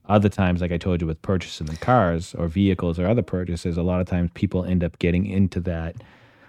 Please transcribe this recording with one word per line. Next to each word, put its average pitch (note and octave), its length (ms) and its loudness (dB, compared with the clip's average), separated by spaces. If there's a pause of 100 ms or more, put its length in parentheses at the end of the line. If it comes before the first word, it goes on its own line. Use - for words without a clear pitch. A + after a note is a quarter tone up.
Other G#2 220 6
times, F2+ 320 0
like F2 100 -2
I F2 60 -2
told F2 220 0
you E2+ 80 -2
with D#2+ 140 -6
purchasing F2 460 -4
the D#2 100 -8
cars F#2 580 2
or E2+ 120 -2
vehicles F2+ 520 2
or F2+ 80 0
other A#2 140 2
purchases, F2+ 560 -4
a F2 60 0
lot F2+ 180 0
of F2+ 60 -4
times F2 260 0
people F#2 320 -2
end F2+ 180 2
up E2 160 -4
getting F2 260 2
into F#2+ 360 0
that E2 340 -4 (540)